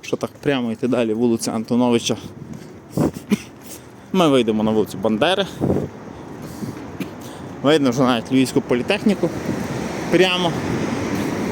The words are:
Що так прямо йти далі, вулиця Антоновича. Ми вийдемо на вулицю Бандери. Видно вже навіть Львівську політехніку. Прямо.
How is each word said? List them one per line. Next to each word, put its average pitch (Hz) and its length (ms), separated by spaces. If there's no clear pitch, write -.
Що - 160
так 127 140
прямо 127 300
йти 120 160
далі, 120 260
вулиця 113 380
Антоновича. 117 640
Ми 180 160
вийдемо 113 340
на 113 80
вулицю 107 280
Бандери. 131 480
Видно 139 280
вже 123 120
навіть 123 300
Львівську 131 280
політехніку. 175 680
Прямо. 180 420